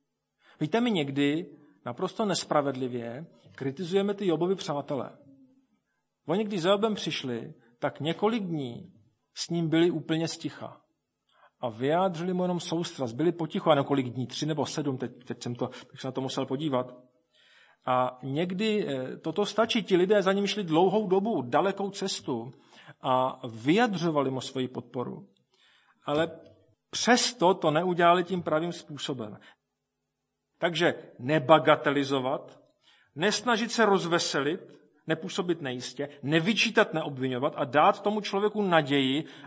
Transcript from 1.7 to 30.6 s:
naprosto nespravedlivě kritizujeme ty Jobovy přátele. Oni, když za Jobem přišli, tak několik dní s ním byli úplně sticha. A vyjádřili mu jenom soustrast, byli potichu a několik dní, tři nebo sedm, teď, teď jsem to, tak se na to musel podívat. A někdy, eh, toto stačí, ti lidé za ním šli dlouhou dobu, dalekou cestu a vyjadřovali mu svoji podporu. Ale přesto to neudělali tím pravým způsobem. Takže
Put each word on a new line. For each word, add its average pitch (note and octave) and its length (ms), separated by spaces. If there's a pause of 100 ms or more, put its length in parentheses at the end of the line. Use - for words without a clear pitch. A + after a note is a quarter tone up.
naprosto F3+ 400
nespravedlivě C3 1000 (260)
kritizujeme F#3 600
ty G3+ 140
Jobovy F3 280
přátele. C#3+ 560 (1160)
Oni, F#3 160
když G3+ 180
za F3 80
Jobem G3+ 260
přišli, A#2+ 580 (260)
tak G3+ 200
několik G3+ 440
dní C#3 500 (400)
s - 160
ním E3 200
byli E3 220
úplně D#3+ 360
sticha. - 540 (800)
A B2+ 80
vyjádřili E3 640
mu F3+ 100
jenom F3+ 160
soustrast, C#3+ 560
byli D#3+ 160
potichu E3+ 400
a D3 40
několik C#3 340
dní, B2+ 180
tři - 180
nebo D3+ 200
sedm, C#3 320
teď, B2 140 (140)
teď - 180
jsem B2 120
to, A#2+ 120
tak - 320
se C3+ 80
na B2+ 40
to C3 100
musel C3 240
podívat. C3+ 500 (880)
A B2+ 380
někdy, F3+ 640
eh, C3 300
toto F3+ 280
stačí, A3 380
ti F#3 140
lidé F#3+ 240
za F#3+ 120
ním G3+ 140
šli G3+ 160
dlouhou F3+ 440
dobu, F#3+ 340
dalekou F#3 480
cestu C3+ 640 (480)
a C3 460
vyjadřovali D3+ 840
mu C3 100
svoji C3 260
podporu. B2+ 600 (800)
Ale D#3 340 (500)
přesto - 640
to E3+ 180
neudělali F3 520
tím F3 200
pravým D#3 300
způsobem. B2 640 (1200)
Takže E3 360 (260)